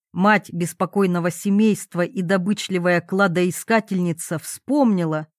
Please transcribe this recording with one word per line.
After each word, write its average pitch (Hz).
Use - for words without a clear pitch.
мать 202
беспокойного 175
семейства 202
и 180
добычливая 180
кладоискательница, 180
вспомнила, 180